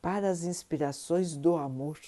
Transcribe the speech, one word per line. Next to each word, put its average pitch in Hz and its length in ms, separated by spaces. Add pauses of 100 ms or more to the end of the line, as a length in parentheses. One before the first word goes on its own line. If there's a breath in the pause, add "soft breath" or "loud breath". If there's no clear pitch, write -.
para 196 280
as 170 140
inspirações 165 920
do 165 200
amor 139 520